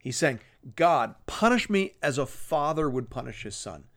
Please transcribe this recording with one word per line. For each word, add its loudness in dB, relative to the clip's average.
He's -6
saying, 0
"God, 4
punish 2
me 0
as 0
a 0
father 0
would -4
punish -10
his -10
son. -12